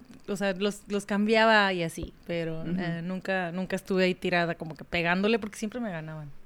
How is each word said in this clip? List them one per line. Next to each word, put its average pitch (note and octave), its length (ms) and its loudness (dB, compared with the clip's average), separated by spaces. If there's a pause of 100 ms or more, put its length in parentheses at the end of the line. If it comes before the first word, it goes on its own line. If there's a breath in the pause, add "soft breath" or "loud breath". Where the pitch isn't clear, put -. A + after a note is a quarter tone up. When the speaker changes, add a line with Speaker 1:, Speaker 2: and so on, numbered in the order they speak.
(280)
Speaker 1:
o G3+ 80 -4
sea, G3 160 0
los, G3+ 360 -2
los G3+ 180 -2
cambiaba G#3+ 640 6
y F3 100 0
así, E3 300 -6 (140)
pero, E3 360 -2
Speaker 2:
Ujú. E3 160 -2
Speaker 1:
eh, E3+ 240 -2
nunca, F#3 500 -2
nunca F#3 240 -4
estuve F#3 280 2
ahí F3+ 100 4
tirada F3 420 0
como D#3+ 200 -10
que - 80 -16
pegándole F3+ 540 2
porque G#3 200 -8
siempre A3+ 220 -8
me A3+ 100 -6
ganaban. D#3 400 -10 (160)